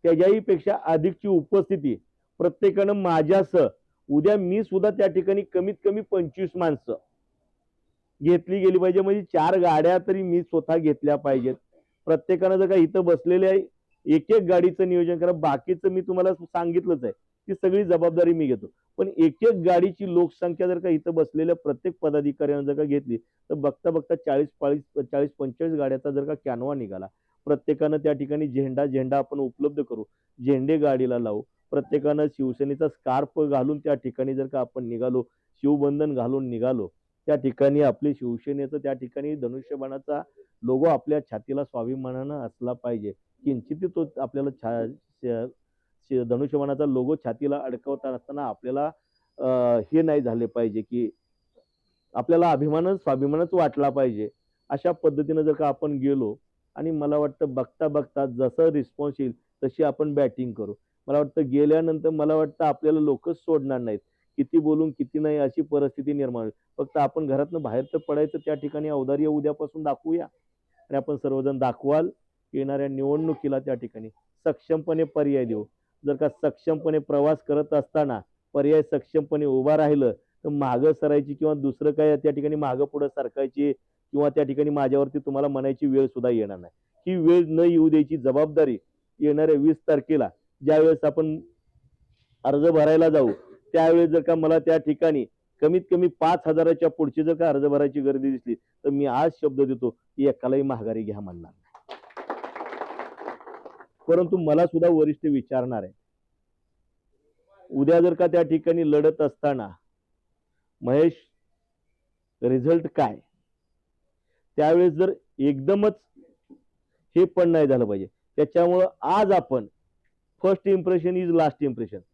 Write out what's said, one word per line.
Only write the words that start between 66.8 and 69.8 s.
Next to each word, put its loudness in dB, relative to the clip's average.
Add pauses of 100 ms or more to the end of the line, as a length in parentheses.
आपण -2
घरातनं -2
बाहेर -4
तर -6
पडायचं -2
त्या -6
ठिकाणी -8
औदार्य -2
उद्यापासून -4